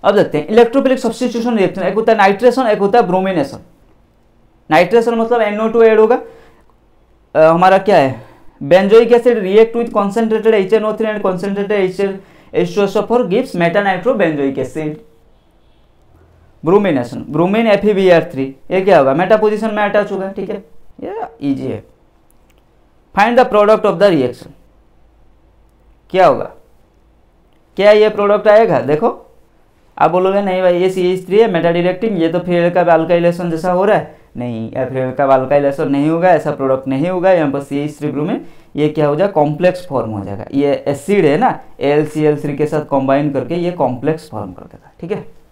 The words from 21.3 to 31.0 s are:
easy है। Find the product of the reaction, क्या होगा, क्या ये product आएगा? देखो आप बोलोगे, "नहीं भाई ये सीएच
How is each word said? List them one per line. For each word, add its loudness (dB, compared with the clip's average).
easy -4
है। -10
Find 4
the 4
product 4
of 2
the 4
reaction, -2
क्या 4
होगा, 0
क्या 4
ये 6
product 0
आएगा? 4
देखो -2
आप 2
बोलोगे, 0
"नहीं -2
भाई 2
ये 2
सीएच -2